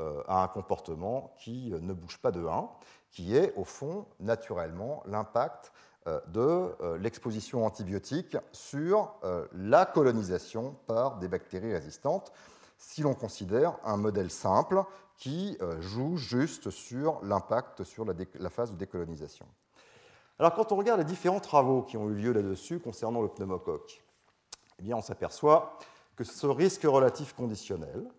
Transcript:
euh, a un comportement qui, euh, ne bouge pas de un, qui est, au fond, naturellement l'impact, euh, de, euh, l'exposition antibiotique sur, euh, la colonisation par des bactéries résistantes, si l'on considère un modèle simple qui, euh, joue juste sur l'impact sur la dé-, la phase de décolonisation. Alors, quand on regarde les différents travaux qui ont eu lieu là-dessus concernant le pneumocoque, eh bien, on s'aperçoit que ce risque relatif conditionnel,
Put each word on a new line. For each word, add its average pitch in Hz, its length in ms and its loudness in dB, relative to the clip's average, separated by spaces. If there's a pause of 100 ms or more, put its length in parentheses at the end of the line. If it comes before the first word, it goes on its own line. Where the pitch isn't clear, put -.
euh, 76 260 -6
a 92 160 4
un 92 60 2
comportement 98 880 -6
qui, 120 380 -10
euh, 80 80 -4
ne 92 100 -4
bouge 87 240 -12
pas 123 140 0
de 87 160 -2
un, 113 240 -2 (400)
qui 92 260 0
est, 175 200 4
au 98 80 -4
fond, 175 420 -10 (140)
naturellement 101 840 -4
l'impact, 110 680 -2 (360)
euh, 78 120 0 (100)
de, 92 120 -2 (400)
euh, 85 160 -2
l'exposition 110 720 -4
antibiotique 104 720 -4 (140)
sur, 175 680 -2
euh, 87 300 -2
la 113 320 6
colonisation 117 920 2 (100)
par 120 320 0
des 90 100 -4
bactéries 95 460 -4
résistantes, 135 580 -4 (460)
si - 240 -8
l'on 139 120 2
considère 110 720 0
un 107 140 0
modèle 101 320 0
simple 127 520 4 (340)
qui, 170 440 -6
euh, 85 200 -4
joue 120 360 -4
juste 127 540 -2
sur 139 540 -4
l'impact 101 600 0
sur - 200 -8
la 98 100 -2
dé-, 90 200 -8
la 87 160 -6
phase 120 200 -2
de 98 60 -12
décolonisation. 85 680 -8 (920)
Alors, 165 160 6
quand 220 160 2
on 202 60 2
regarde 202 240 4
les 156 40 4
différents 180 360 0
travaux 131 420 6
qui - 140 -8
ont 107 120 -2
eu 107 60 0
lieu 107 180 2
là-dessus 101 460 0
concernant 117 420 -4
le 107 80 2
pneumocoque, 92 760 -6 (760)
eh - 60 -14
bien, 117 120 -4
on 107 60 -4
s'aperçoit - 760 4 (380)
que - 80 -6
ce - 240 -6
risque 165 380 2
relatif 135 480 6
conditionnel, 101 760 -6 (100)